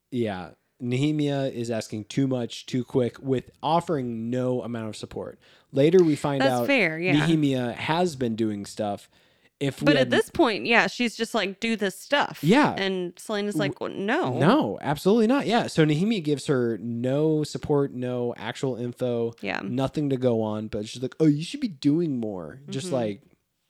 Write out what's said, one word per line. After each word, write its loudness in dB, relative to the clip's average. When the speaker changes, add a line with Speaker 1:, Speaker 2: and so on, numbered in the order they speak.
Speaker 1:
yeah. -4
Nehemia 0
is -4
asking -6
too 0
much, -4
too -4
quick, -2
with -2
offering -2
no 0
amount -8
of -10
support. -12
Later, 6
we 4
find 0
Speaker 2:
That's 4
Speaker 1:
out 2
Speaker 2:
fair, 2
yeah. 2
Speaker 1:
Nehemia 2
has 0
been 0
doing -2
stuff. -6
If -4
we -2
Speaker 2:
But 6
at 4
Speaker 1:
had 0
Speaker 2:
this 2
point, 2
yeah, 4
she's -2
just -4
like, -2
"Do 0
this -2
stuff." -2
Speaker 1:
Yeah. 6
Speaker 2:
And -2
Selena's -4
like, -2
Speaker 1:
W- -6
Speaker 2:
"Well, -4
no." 0
Speaker 1:
No, 4
absolutely 2
not. 2
Yeah. 2
So 2
Nehemia 2
gives -2
her 2
no 0
support, 0
no -4
actual -4
info, -4
Speaker 2:
Yeah. -4
Speaker 1:
nothing -2
to 0
go 2
on. -4
But -6
she's -12
like, -6
"Oh, 6
you 4
should -10
be -2
doing 0
more." -6
Just -6
Speaker 2:
Mm-hmm. -2
Speaker 1:
like, -4